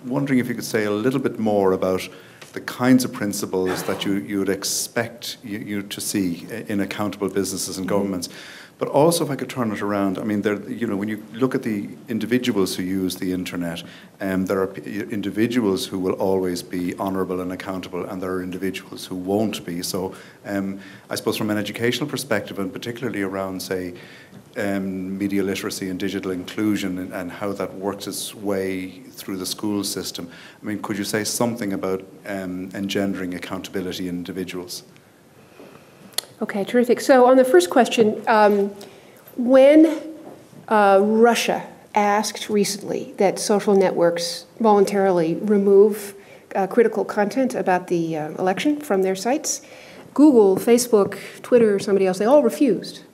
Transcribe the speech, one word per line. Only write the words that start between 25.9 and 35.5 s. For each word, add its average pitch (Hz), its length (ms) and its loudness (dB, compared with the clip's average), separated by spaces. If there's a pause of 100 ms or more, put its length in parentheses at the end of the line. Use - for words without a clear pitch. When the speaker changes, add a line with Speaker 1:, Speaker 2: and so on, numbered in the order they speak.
Speaker 1:
digital 95 320 -4
inclusion 92 680 -2
and, 92 160 -10
and 90 160 -8
how 101 220 -6
that 95 220 -6
works 95 320 -6
its - 280 -8
way 95 680 -6 (100)
through - 280 -10
the 90 80 -6
school 101 380 -4
system, 90 460 -8 (320)
I 110 40 -10
mean, 104 160 -6
could 98 160 -6
you 101 60 -4
say 104 200 -2
something 117 480 -2
about, 95 320 -4 (220)
um, 95 480 -8
engendering 98 600 -4
accountability 90 720 -8
in 87 100 -6
individuals? 90 640 -10 (1600)